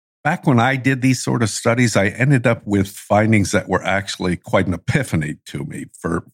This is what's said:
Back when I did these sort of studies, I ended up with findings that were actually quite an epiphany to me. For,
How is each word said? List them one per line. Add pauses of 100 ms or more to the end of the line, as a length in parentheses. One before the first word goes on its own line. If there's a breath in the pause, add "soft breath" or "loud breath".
(240)
Back
when
I
did
these
sort
of
studies,
I
ended
up
with
findings
that
were
actually
quite
an
epiphany (100)
to
me. (120)
For,